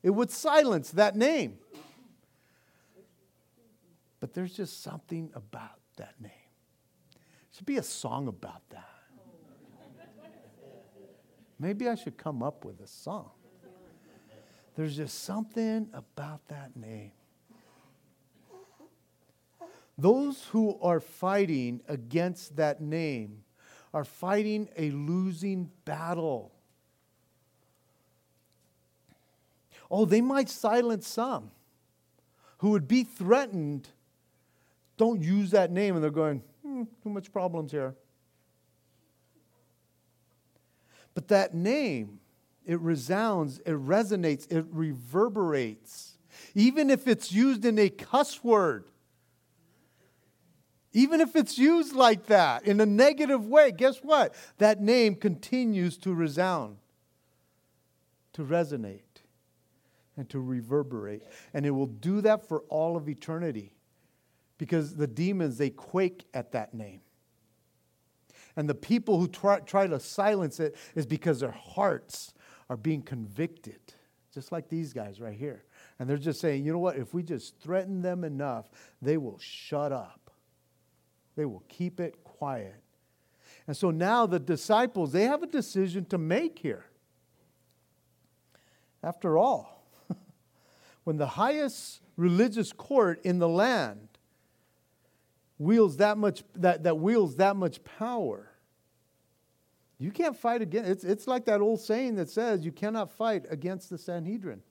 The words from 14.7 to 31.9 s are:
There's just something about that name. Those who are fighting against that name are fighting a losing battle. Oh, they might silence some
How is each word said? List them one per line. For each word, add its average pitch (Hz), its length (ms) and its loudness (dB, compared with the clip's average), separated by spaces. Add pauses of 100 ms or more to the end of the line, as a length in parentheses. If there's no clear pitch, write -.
There's 156 200 -6
just 147 280 -10
something 220 680 -6
about - 540 -16
that 139 280 -16
name. 110 360 -16 (2750)
Those 262 500 2
who 214 360 0
are 175 180 2
fighting 160 880 -2
against 151 680 -6
that 151 260 -2
name 139 640 -6 (500)
are 151 100 -4
fighting 208 720 -2
a 156 140 -2
losing 175 800 -4 (160)
battle. 156 680 -6 (3500)
Oh, 208 140 4
they 202 160 6
might 269 280 2
silence 233 580 0
some 214 440 -6 (1040)